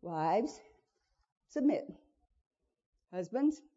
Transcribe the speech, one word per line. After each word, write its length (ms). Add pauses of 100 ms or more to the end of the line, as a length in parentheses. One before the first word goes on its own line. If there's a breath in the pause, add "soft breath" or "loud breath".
Wives, 580 (880)
submit. 420 (1200)
Husbands 500 (140)